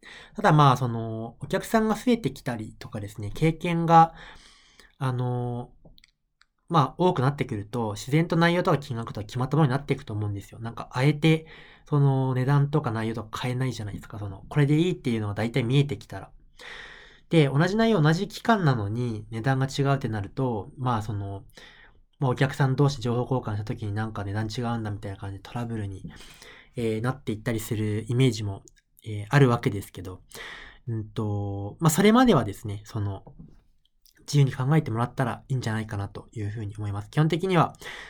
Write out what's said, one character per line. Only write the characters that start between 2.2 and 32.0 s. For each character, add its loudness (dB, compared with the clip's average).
き -16
た -6
り -10
と -14
か -10
で -10
す -14
ね、 -8
経 2
験 -2
が、 8
あ -2
の、 -4
ま 4
あ、 0
多 4
く 0
な 4
っ -2
て -2
く -6
る -8
と、 -4
自 -10
然 2
と 0
内 4
容 2
と 2
か 4
金 -8
額 -8
と -10
か -8
決 -8
ま -2
っ -4
た 0
も 6
の 6
に 4
な 0
っ -10
て -2
い -10
く -14
と -8
思 -4
う -4
ん -6
で -8
す -20
よ。 -18
な -10
ん -12
か、 -12
あ 0
え 6
て、 2
そ 2
の、 2
値 0
段 4
と 2
か -4
内 -2
容 -4
と -8
か -10
変 -4
え -2
な -2
い -2
じ -8
ゃ -6
な -8
い -10
で -8
す -16
か。 -12
そ -8
の、 -12
こ -2
れ 6
で 4
い 4
い 0
っ 0
て -4
い 2
う -2
の -2
が -4
大 -2
体 0
見 2
え 6
て -6
き -18
た -12
ら。 -18
で、 6
同 2
じ 0
内 4
容、 4
同 6
じ -2
期 -16
間 2
な 4
の -4
に -4
値 -8
段 0
が 0
違 -2
う 2
っ 0
て -4
な -4
る -8
と、 -4
ま 0
あ、 -2
そ -8
の、 -8
ま 0
あ、 2
お 2
客 0
さ 2
ん 2
同 4
士 -6
情 0
報 -2
交 0
換 -6
し -4
た -6
時 -8
に -4
な -2
ん -8
か -6
値 -6
段 -2
違 -6
う -2
ん -6
だ -6
み -8
た -10
い -8
な -12
感 -10
じ -12
で -20
ト -18
ラ -6
ブ -6
ル -4
に、 -12
え -2
ー、 -6
な -2
っ -8
て -6
い -4
っ -10
た -4
り -2
す -6
る -2
イ -2
メ 6
ー 0
ジ -6
も、 -8
え -10
ー、 -18
あ 4
る 8
わ 2
け 0
で -4
す -16
け -14
ど、 -12
う -4
ん -4
と、 -4
ま 6
あ、 4
そ 2